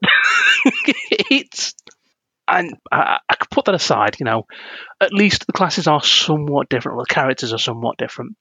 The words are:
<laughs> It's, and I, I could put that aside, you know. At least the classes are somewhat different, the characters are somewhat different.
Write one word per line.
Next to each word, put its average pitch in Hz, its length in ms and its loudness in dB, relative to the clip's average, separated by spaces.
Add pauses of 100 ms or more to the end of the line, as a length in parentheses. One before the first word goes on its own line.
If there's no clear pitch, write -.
<laughs> - 920 2 (360)
It's, - 440 -2 (720)
and 175 280 0 (160)
I, - 280 2 (100)
I - 60 2
could - 140 -4
put - 160 0
that 202 100 2
aside, 107 440 0
you 113 60 -6
know. 113 200 0 (560)
At - 120 2
least 202 340 2
the - 60 -4
classes 175 340 0
are 151 160 4
somewhat 147 680 2
different, 120 300 -4
the 123 140 -4
characters 131 400 0
are 117 60 -4
somewhat 120 380 -4
different. - 440 -8